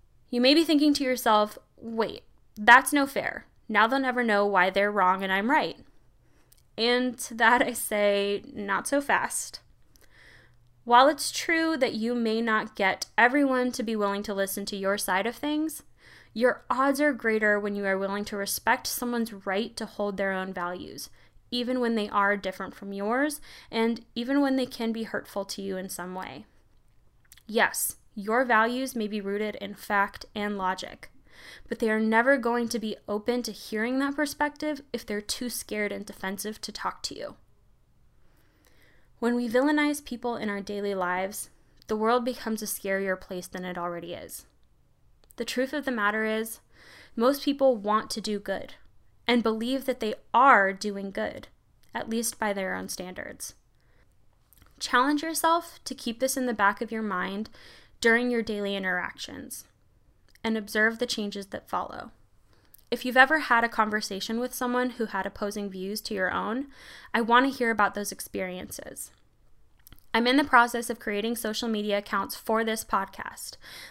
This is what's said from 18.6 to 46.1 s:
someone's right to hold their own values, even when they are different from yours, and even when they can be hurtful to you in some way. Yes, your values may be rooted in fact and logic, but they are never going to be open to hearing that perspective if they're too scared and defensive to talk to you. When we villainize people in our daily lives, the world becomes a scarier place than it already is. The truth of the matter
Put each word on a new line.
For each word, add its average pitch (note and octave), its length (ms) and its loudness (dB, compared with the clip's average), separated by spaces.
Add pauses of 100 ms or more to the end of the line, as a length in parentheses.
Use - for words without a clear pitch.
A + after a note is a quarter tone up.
someone's A#3 480 -4 (140)
right G3+ 300 -2
to G#3+ 100 -8
hold G3+ 300 -4
their G3 140 -2
own F#3+ 220 -4
values, F3+ 560 -8 (400)
even B3 300 -2
when A#3 160 0
they G#3 140 -2
are G3+ 280 2
different F#3+ 380 -8
from G3+ 180 -12
yours, B3 480 -2 (300)
and A3+ 420 0
even C4+ 280 0
when C4+ 160 2
they B3+ 100 0
can A3+ 240 -4
be A3 120 -4
hurtful - 420 -6
to - 160 -10
you G3 140 -6
in F#3 140 -8
some F3+ 240 -10
way. F#3 320 -12 (1000)
Yes, - 480 0 (180)
your A3 320 0
values B3 500 2
may G#3+ 120 -2
be G#3 140 -4
rooted G#3 340 -4
in G3+ 180 -12
fact G3+ 520 -2 (100)
and G#3 200 -4
logic, - 540 -6 (580)
but - 120 -6
they A3 100 2
are A3 100 2
never A#3 380 6
going A#3 320 0
to A3+ 100 -4
be G#3+ 160 -6 (120)
open G#3+ 340 -2
to A3+ 100 -8
hearing A3 480 -4
that C#4 160 -2
perspective D4 680 -2 (100)
if A3+ 100 -6
they're G#3 160 -4
too A#3+ 300 -6
scared G#3 420 -4
and G3 140 -8
defensive G3 560 -8
to G#3 100 -10
talk - 320 -8
to - 140 -10
you. - 200 -12 (1800)
When A#3+ 160 0
we A#3+ 120 0
villainize D4 560 2
people A#3+ 320 -6
in G#3+ 140 -4
our G3+ 100 -4
daily G3+ 340 -4
lives, F#3 560 -2 (380)
the A3 80 -2
world A#3 300 2
becomes A3+ 360 -4
a G#3+ 40 -8
scarier G3 540 -4
place F3+ 280 -10
than F3+ 160 -10
it F3+ 140 -8
already F3 360 -8
is. - 320 -14 (920)
The A#3 80 -6
truth C4 280 -2
of C#4+ 120 -4
the C#4+ 60 -2
matter A3 340 0